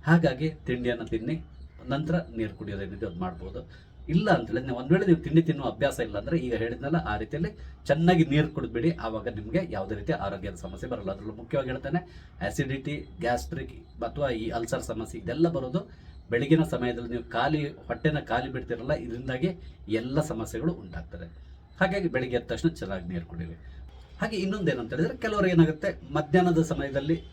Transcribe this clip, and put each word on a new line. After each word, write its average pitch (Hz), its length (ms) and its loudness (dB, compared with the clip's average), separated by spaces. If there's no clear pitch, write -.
ಹಾಗಾಗಿ 156 460 6
ತಿಂಡಿಯನ್ನ 120 380 0
ತಿನ್ನಿ, 117 420 -4
ನಂತರ 156 280 0
ನೀರು 110 400 -4
ಕುಡಿಯೋದೇನಿದೆ 98 500 -6
ಅದು 87 140 -6
ಮಾಡ್ಬೋದು. 90 680 -8
ಇಲ್ಲ 190 200 4
ಅಂತ 123 180 4
ಹೇಳಿದ್ರೆ, 127 240 -2
ನೀವು 123 100 -4
ಒಂದ್ 139 120 2
ವೇಳೆ 190 120 6
ನೀವು 170 180 6
ತಿಂಡಿ 156 180 6
ತಿನ್ನುವ 143 260 0
ಅಭ್ಯಾಸ 131 320 0
ಇಲ್ಲ 104 180 -2
ಅಂದ್ರೆ, 147 200 0
ಈಗ 127 160 0
ಹೇಳಿದ್ನಲ್ಲ 123 420 -2
ಆ 104 220 0
ರೀತಿಯಲ್ಲಿ 147 400 -4
ಚೆನ್ನಾಗಿ 165 400 8
ನೀರು 151 220 4
ಕುಡಿದ್ಬಿಡಿ, 117 440 0
ಆವಾಗ 110 360 -4
ನಿಮ್ಗೆ 110 420 -2
ಯಾವುದೇ 101 260 -4
ರೀತಿಯ 101 200 -2
ಆರೋಗ್ಯದ 98 400 -6
ಸಮಸ್ಯೆ 95 340 -10
ಬರಲ್ಲ. 98 220 -4
ಅದ್ರಲ್ಲೂ 101 220 -8
ಮುಖ್ಯವಾಗಿ 127 360 -2
ಹೇಳ್ತೇನೆ, 139 600 -4
ಆಸಿಡಿಟಿ, 135 600 -2
ಗ್ಯಾಸ್ಟ್ರಿಕ್ - 840 -4
ಅಥವಾ 135 260 -2
ಈ 113 200 -2
ಅಲ್ಸರ್ 117 340 -2
ಸಮಸ್ಯೆ 113 380 -8
ಇದೆಲ್ಲ 147 280 2
ಬರೋದು 135 420 -2
ಬೆಳಗಿನ 139 340 6
ಸಮಯದಲ್ಲಿ. 120 460 0
ನೀವು 120 220 -4
ಖಾಲಿ 143 380 2
ಹೊಟ್ಟೆನ 147 500 -2
ಖಾಲಿ 127 320 0
ಬಿಡ್ತಿರಲ್ಲ, 127 420 -2
ಇದರಿಂದಾಗಿ 131 640 -2
ಎಲ್ಲ 123 340 0
ಸಮಸ್ಯೆಗಳು 117 520 -2
ಉಂಟಾಗ್ತದೆ. 87 520 -10
ಹಾಗಾಗಿ 190 260 2
ಬೆಳಿಗ್ಗೆ 127 300 0
ಎದ್ದ 117 100 -2
ತಕ್ಷಣ 120 220 2
ಚೆನ್ನಾಗಿ 95 380 -4
ನೀರು 85 180 -4
ಕುಡೀರಿ. 82 280 -8
ಹಾಗೆ 220 160 -2
ಇನ್ನೊಂದೇನಂತ 165 560 0
ಹೇಳಿದ್ರೆ, 156 240 0
ಕೆಲವರು 208 300 2
ಏನಾಗುತ್ತೆ, 160 680 4
ಮಧ್ಯಾಹ್ನದ 165 480 6
ಸಮಯದಲ್ಲಿ 143 720 0